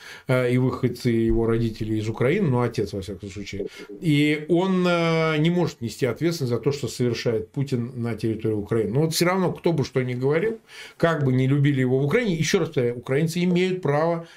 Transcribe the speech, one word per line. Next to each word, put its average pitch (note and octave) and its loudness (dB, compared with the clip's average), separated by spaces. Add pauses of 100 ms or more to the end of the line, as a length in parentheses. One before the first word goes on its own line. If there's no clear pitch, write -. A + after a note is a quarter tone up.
(280)
э, B2+ 2
и B2 2
выходцы B2+ 0
его A2+ 2
родители A2+ -2
из G#2+ -2
Украины, D3+ 0
ну, B2 2
отец, A#2 -2
во G2 -6
всяком G2 -10
случае. G2 -10 (340)
И D3+ 2
он, F3+ 2
э, E3 2
не D#3+ 4
может F3 -2
нести A#2+ -2
ответственность C#3+ -2
за A#2 0
то, C#3+ 0
что C3+ -4
совершает A#2 -2
Путин B2+ -4 (100)
на A#2 -4
территории A2 -2
Украины. G#2 0
Но C#3 4
вот D#3+ 0
всё E3+ 2
равно, F3+ 2
кто - 0
бы C#3 0
что C3 0
ни B2+ -4
говорил, D#3+ 0 (400)
как D#3+ 2
бы C3 4
не C3 4
любили C#3 2
его B2+ 2
в C#3 2
Украине, G3+ 2
ещё D#3+ 2
раз D#3 0
повторяю, A#2+ 0
украинцы D#3+ 0
имеют F3+ 0
право E3 0 (120)